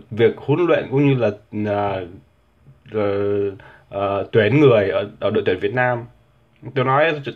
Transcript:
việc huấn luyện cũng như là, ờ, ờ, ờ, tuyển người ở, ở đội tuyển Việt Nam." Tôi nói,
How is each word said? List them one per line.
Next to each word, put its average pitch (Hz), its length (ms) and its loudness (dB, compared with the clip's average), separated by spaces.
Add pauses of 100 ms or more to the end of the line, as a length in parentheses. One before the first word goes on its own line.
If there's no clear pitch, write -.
(100)
việc 107 260 2
huấn 165 300 0
luyện 156 240 0
cũng 143 180 2
như 139 60 4
là, 117 160 0 (360)
ờ, 101 400 -4 (840)
ờ, 101 580 -2 (380)
ờ, 98 440 -4
tuyển 113 280 4
người 110 300 6
ở, 98 180 -2 (120)
ở 101 100 -2
đội 107 160 -2
tuyển 92 120 0
Việt 101 160 -4
Nam." 123 300 -2 (720)
Tôi 131 100 0
nói, 147 360 0 (160)